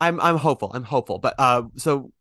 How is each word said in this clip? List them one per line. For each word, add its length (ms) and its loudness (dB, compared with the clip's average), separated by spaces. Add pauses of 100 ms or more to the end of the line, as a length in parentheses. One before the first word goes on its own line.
I'm, 180 2
I'm 180 2
hopeful. 360 0
I'm 100 -8
hopeful. 360 -4
But, 200 -2
uh, 240 4 (140)
so 440 -2